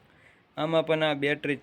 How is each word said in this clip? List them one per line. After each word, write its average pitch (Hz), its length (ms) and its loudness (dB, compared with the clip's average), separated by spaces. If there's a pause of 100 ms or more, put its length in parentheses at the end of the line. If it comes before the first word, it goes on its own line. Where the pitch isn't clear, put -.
(560)
આમાં 160 320 0
પણ 156 220 2
આ 143 140 -4
બેટરી 143 360 -2
જ - 20 -20